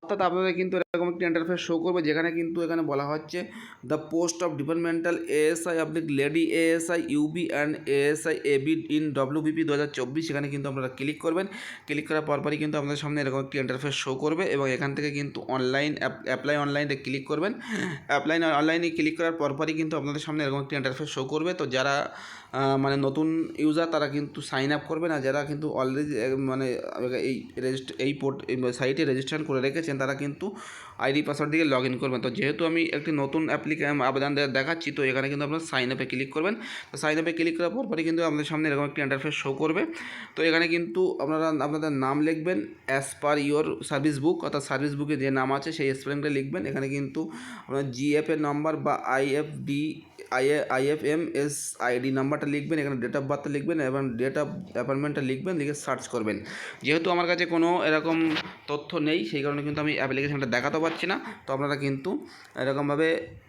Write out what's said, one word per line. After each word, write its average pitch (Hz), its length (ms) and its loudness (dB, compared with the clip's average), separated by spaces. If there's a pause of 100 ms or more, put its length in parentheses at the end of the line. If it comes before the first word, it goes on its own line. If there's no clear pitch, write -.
অর্থাৎ 202 180 -2
আপনাদের 180 340 4
কিন্তু 185 220 0
এরকম 175 360 2
একটি 175 120 -2
ইন্টারফেস 170 360 2
শো 165 180 0
করবে 175 240 2
যেখানে 160 300 2
কিন্তু 170 280 0
এখানে 165 220 0
বলা 143 240 0
হচ্ছে 156 380 -4 (420)
the 151 120 0 (140)
post 165 300 2
of 175 160 0
departmental 165 580 0 (120)
এএসআই 165 500 2
oblique 160 320 -2
lady 143 400 4
এএসআই 165 580 4
ইউবি 151 400 0
and 147 400 -2
এএসআই 147 560 2
এবি 143 420 2 (120)
in 151 140 0
ডব্লিউবিপি 151 520 0
দু 147 80 2
হাজার 143 140 2
চব্বিশ। 143 440 -2
এখানে 143 180 -2
কিন্তু 139 200 -4
আপনারা 131 200 -4
ক্লিক 139 300 -4
করবেন। 170 280 0 (400)
ক্লিক 143 220 -2
করার 156 140 0
পর 147 180 0
পরই 147 160 0
কিন্তু 151 220 0
আপনাদের 147 180 -2
সামনে 147 240 -2
এরকম 135 200 0
একটি 135 180 -4
ইন্টারফেস 131 360 -2
শো 131 200 -2
করবে 151 300 0
এবং 139 260 2
এখান 139 240 0
থেকে 147 160 -2
কিন্তু 143 300 -4
অনলাইন 131 580 0
অ্যাপ-, - 260 -4
অ্যাপ্লাই 131 320 0
অনলাইনে 143 400 0
ক্লিক 135 320 -4
করবেন। 165 240 0 (540)
অ্যাপ্লাই 151 360 2
অনলাইনে 160 480 2
ক্লিক 160 260 0
করার 165 160 0
পর 147 200 0
পরই 156 200 -2
কিন্তু 160 240 -2
আপনাদের 147 240 -2
সামনে 151 240 -2
এরকম 139 180 0
একটি 135 140 -4
ইন্টারফেস 135 320 -2
শো 135 160 -4
করবে। 156 300 0
তো 170 120 -2
যারা, 131 480 0 (380)
আহ, 135 240 4
মানে 139 200 4
নতুন 156 600 2
ইউজার 151 280 4
তারা 151 220 2
কিন্তু 143 320 -4
সাইন 139 320 0
আপ 147 160 0
করবেন, 160 220 0
আর 151 100 0
যারা 135 240 2
কিন্তু 151 240 -4
already, 139 500 0
আহ, 131 180 2
মানে 135 300 0 (520)
এই 120 380 -2
রেজিস্ট-, 131 420 -4
এই 135 160 0
পোর্ট-, 135 340 -4
এই 127 240 0
সাইটে 135 320 2
রেজিস্ট্রেশন 139 400 0
করে 139 160 0
রেখেছেন 139 380 0
তারা 135 160 0
কিন্তু 143 420 -6 (420)
আইডি 139 240 2
পাসওয়ার্ড 147 300 0
দিয়ে 160 120 4
log 135 280 4
in 127 60 -2
করবেন। 127 220 0
তো 127 100 0
যেহেতু 147 360 0
আমি 165 160 2
একটি 151 300 0
নতুন 143 360 0
অ্যাপ্লিকা-, 147 540 0
আবেদন 135 320 2
দে-, 143 140 2
দেখাচ্ছি, 147 440 0
তো 147 100 -2
এখানে 135 260 2
কিন্তু 143 160 -2
আপনারা 156 200 -4
সাইন 131 280 0
আপে 131 140 -2
ক্লিক 131 240 -2
করবেন। 175 240 0 (380)
তো 135 60 -10
সাইন 151 200 2
আপে 165 140 2
ক্লিক 165 260 0
করার 170 120 2
পর 233 160 -4
পরই 165 180 -2
কিন্তু 165 180 2
আপনাদের 151 220 2
সামনে 156 240 0
এরকম 143 160 2
একটি 139 160 -4
ইন্টারফেস 139 340 0
শো 139 180 -2
করবে। 160 340 2 (500)
তো 151 60 2
এখানে 165 260 4
কিন্তু 170 520 2
আপনারা 156 280 2
আপনাদের 151 440 0
নাম 135 280 2
লিখবেন 160 380 0 (300)
as 135 200 0 (160)
per 147 120 4 (140)
your 151 140 4 (260)
service 143 340 2
book, 175 180 4
অর্থাৎ 147 200 -2
সার্ভিস 143 320 -2
বুকে 147 220 -2
যে 135 140 0
নাম 135 220 2
আছে 139 200 -2
সেই 139 220 0
স্পেলিংটা 143 340 -4
লিখবেন। 143 380 -2
এখানে 139 220 -2
কিন্তু 139 420 -4 (360)
আপনার 139 240 -2
জিএফ 147 400 2
এর 151 100 2
নাম্বার 151 360 0
বা 139 180 2
আইএফডি, 143 1080 0 (280)
আইএ, 139 380 4
আইএফএমএস 143 1120 0
আইডি 123 320 2
নাম্বারটা 139 360 0
লিখবেন, 147 320 0
এখানে 139 280 -2
date 123 100 -2
of 135 80 0
বার্থ 139 240 -2
লিখবেন 147 320 0
এবং 131 380 0
date 131 180 0
of 147 120 0 (340)
appointment-টা 139 380 -2
লিখবেন, 135 360 -2
লিখে 147 180 -2
সার্চ 139 340 -4
করবেন। 107 360 -2 (380)
যেহেতু 165 280 2
আমার 175 160 4
কাছে 175 200 2
কোনো 170 380 4
এরকম 156 500 4 (320)
তথ্য 147 300 -4
নেই 160 280 2
সেই 147 180 -2
কারণে 143 200 -2
কিন্তু 147 180 -2
আমি 151 140 2
অ্যাপ্লিকেশনটা 135 520 0
দেখাতে 127 320 2
পারছি 165 280 0
না। 185 140 0 (260)
তো 135 60 -2
আপনারা 143 240 0
কিন্তু 139 500 -2 (300)
এরকমভাবে 143 720 0 (200)